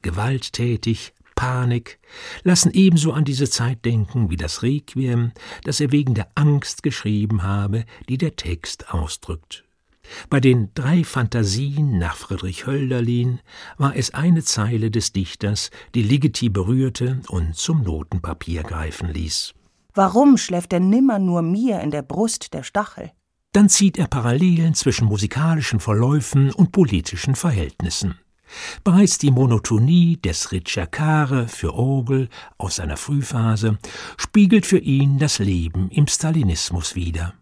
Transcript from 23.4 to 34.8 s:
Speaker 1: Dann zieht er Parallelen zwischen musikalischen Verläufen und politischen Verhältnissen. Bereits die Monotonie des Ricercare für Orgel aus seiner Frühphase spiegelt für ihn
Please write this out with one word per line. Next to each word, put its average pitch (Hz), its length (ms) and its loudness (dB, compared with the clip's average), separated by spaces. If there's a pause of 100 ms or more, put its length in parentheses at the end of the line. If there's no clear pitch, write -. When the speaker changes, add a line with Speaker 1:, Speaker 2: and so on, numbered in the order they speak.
Speaker 1:
Dann 202 160 8
zieht - 300 4
er 165 80 2
Parallelen 160 680 2
zwischen 120 340 2
musikalischen 123 720 0
Verläufen 135 720 2
und - 180 4
politischen 120 640 0
Verhältnissen. 92 840 -2 (680)
Bereits 185 340 4
die 143 140 4
Monotonie 127 920 4
des - 300 -4
Ricercare 131 960 -2
für - 260 -6
Orgel 131 540 0 (300)
aus - 180 -6
seiner 76 200 -6
Frühphase 113 800 -2 (400)
spiegelt 208 480 4
für 190 120 4
ihn 139 400 2